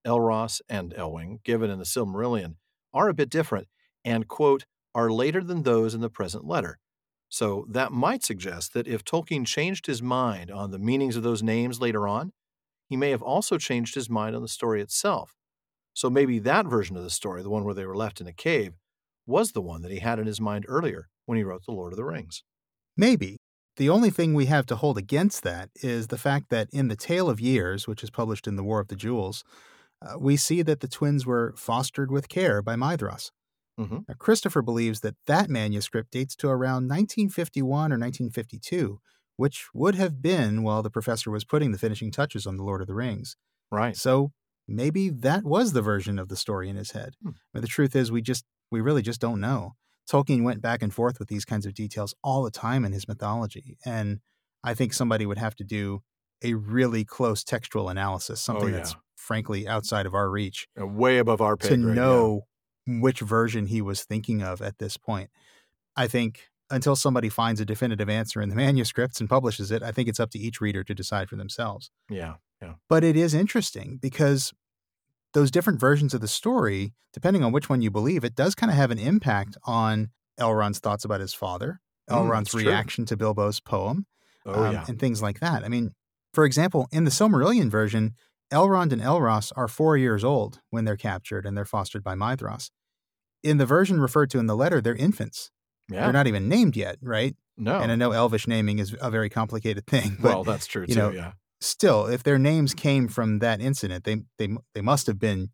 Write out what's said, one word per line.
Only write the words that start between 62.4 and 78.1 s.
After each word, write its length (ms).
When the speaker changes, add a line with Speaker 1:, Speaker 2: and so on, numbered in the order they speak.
Speaker 2:
which 320
version 460
he 160
was 240
thinking 360
of 200
at 160
this 180
point. 340
I 100
think 400
until 260
somebody 320
finds 320
a 60
definitive 420
answer 340
in 60
the 80
<laughs> 100
manuscripts 540
and 100
publishes 420
it, 120
I 80
think 160
it's 140
up 100
to 80
each 220
reader 240
to 100
decide 320
for 80
themselves. 560
Speaker 1:
Yeah, 260
yeah. 140
Speaker 2:
But 160
it 140
is 160
interesting 640
because 560
those 180
different 300
versions 320
of 80
the 80
story, 640
depending 320
on 80
which 180
one 120
you 100
believe, 320